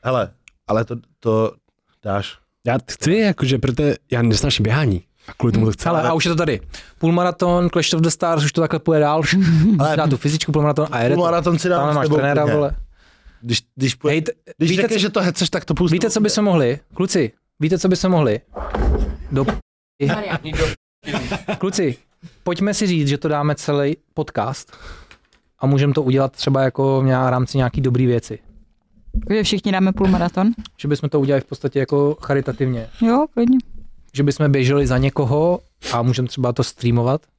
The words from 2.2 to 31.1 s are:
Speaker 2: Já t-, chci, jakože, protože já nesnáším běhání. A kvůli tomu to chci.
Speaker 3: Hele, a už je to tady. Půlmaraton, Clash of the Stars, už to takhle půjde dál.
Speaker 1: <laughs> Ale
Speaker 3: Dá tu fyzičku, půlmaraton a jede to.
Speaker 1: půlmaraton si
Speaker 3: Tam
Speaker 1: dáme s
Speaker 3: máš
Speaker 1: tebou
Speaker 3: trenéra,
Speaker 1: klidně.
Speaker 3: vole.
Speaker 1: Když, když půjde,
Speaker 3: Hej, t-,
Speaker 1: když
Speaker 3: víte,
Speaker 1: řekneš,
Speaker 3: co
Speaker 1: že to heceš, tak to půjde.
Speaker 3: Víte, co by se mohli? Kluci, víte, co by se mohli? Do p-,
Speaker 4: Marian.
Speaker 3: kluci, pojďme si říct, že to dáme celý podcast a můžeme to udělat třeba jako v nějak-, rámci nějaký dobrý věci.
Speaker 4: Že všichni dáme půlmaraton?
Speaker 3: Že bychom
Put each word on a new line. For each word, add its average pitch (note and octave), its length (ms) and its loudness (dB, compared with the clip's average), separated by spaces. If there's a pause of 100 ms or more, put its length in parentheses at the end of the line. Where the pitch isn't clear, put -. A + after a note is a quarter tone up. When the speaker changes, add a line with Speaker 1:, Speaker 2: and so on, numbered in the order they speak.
Speaker 2:
Já A#2+ 120 0
t-, - 160 -8
chci, - 220 -2
jakože, F3 420 0
protože C#3 380 0 (160)
já A#2+ 100 0
nesnáším G#2+ 420 0
běhání. A2 400 0 (240)
A - 100 -18
kvůli A#2+ 160 0
tomu G#2+ 120 2
to A2 60 2
chci. - 160 -4
Speaker 3:
Hele, E3+ 140 0
a - 120 0
už D#3+ 120 0
je E3+ 60 0
to E3 40 0
tady. D#3 260 0 (360)
Půlmaraton, F3 720 2
Clash E3+ 240 0
of D#3+ 80 2
the E3 80 4
Stars, E3 340 0
už D3 80 0
to E3 100 0
takhle D#3+ 180 0
půjde D#3+ 200 2
dál. D3+ 220 2 (300)
Speaker 1:
<laughs> E3 280 4
Ale D3+ 180 2
Speaker 3:
Dá D#3 100 2
tu C#3 100 2
fyzičku, D#3 340 -2
půlmaraton D3 400 2
a B2 80 -4
jede B2 160 2
to. E3+ 40 0
Speaker 1:
půlmaraton E3+ 400 2
si F3+ 100 -2
Speaker 3:
Tam F3 100 2
Speaker 1:
dáme D3 140 0
s - 20 0
Speaker 3:
máš C#3 100 0
Speaker 1:
tebou D#3 100 2
Speaker 3:
trenéra, C#3+ 260 2
Speaker 1:
klidně. D3 140 2
Speaker 3:
vole. D3 200 0 (680)
Speaker 1:
Když, A#2 200 -4 (140)
když C3 200 -2
půjde, D3 160 -2
Speaker 3:
Hej, D#3+ 100 0
t-, D#3 100 -6 (260)
Speaker 1:
když D#3+ 120 0
Speaker 3:
víte, F#3 120 0
Speaker 1:
řekneš, A3 200 0
Speaker 3:
co G#3 60 0
Speaker 1:
že - 20 0
to G#3 120 -2
heceš, F3 280 -2
tak - 160 -6
to - 80 -2
půjde. E3+ 200 2
Speaker 3:
Víte, G3 160 0
co G#3+ 100 0
by G#3+ 100 2
se G#3+ 120 0
mohli? D3 380 2 (140)
Kluci, F3+ 380 -2 (280)
víte, E3 200 0
co - 80 0
by F#3 80 4
se F#3 140 0
mohli? C#3+ 300 2 (920)
Do C3+ 140 0
p-, - 600 -6
Speaker 4:
Marian. G3 300 -4 (1200)
Speaker 3:
kluci, F#3 400 -2 (460)
pojďme F#3+ 300 -2
si G#3 140 -2
říct, D#3+ 200 2
že C#3 100 0
to D#3+ 100 -4
dáme D3 280 0
celý C#3+ 420 -2 (160)
podcast - 640 -6 (840)
a - 60 -4
můžeme C#3 280 2
to D3+ 100 0
udělat C3 280 2
třeba C3+ 300 0
jako C3+ 400 0
v C3+ 40 0
nějak-, C3 240 2
rámci B2+ 280 -2
nějaký C3 240 0
dobrý B2+ 240 2
věci. A#2+ 340 -2 (920)
Speaker 4:
Že G#3+ 140 2
všichni G3 280 -2
dáme F#3+ 220 2
půlmaraton? F#3 580 2 (260)
Speaker 3:
Že - 100 -8
bychom D3 220 -2